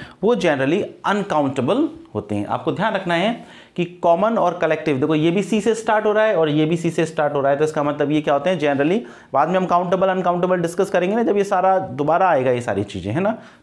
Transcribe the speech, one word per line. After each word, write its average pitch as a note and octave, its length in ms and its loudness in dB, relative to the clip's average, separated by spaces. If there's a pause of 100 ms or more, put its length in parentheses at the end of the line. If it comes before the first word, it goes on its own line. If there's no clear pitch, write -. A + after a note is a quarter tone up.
(220)
वो G#3+ 140 4
generally D#3+ 460 0 (240)
अनकाउंटेबल F3+ 840 0 (260)
होते G#2 200 -6
हैं। G#2 120 -4
आपको B2 260 -4
ध्यान G3 220 -2
रखना F3 200 -2
है G#3+ 500 -4 (120)
कि F3 80 -2 (180)
कॉमन F#3 360 2
और E3+ 200 0
कलेक्टिव, D#3 420 0
देखो D3+ 140 0
ये D#3 160 2
भी G3 120 0
सी G#3+ 180 0
से A3 140 0
स्टार्ट A3 320 0
हो G#3+ 60 2
रहा G#3+ 120 2
है G#3+ 120 2
और D#3+ 120 2
ये D3+ 180 2
भी E3+ 100 0
सी E3+ 140 -2
से E3 160 0
स्टार्ट D3 280 -2
हो C#3+ 60 0
रहा C#3 120 2
है, C#3 60 0
तो D#3 60 2
इसका D3+ 180 -2
मतलब C#3+ 300 0
ये D3+ 80 2
क्या D3+ 140 0
होते C#3+ 160 0
हैं? F#3 100 0
generally। D3 380 2 (340)
बाद C#3+ 160 2
में F#3 80 0
हम F#3 100 0
काउंटेबल, F3+ 420 2
अनकाउंटेबल F3+ 520 0
डिस्कस E3+ 300 -2
करेंगे F#3+ 260 0
ना, A#3+ 60 0
जब C4+ 140 0
ये G3 80 2
सारा F#3+ 340 2
दोबारा D#3+ 500 0
आएगा C3 220 2
ये B2 100 2
सारी G#2 240 -2
चीज़ें, G2 280 -8
है C#3+ 80 -2
ना, G#3+ 160 -2 (260)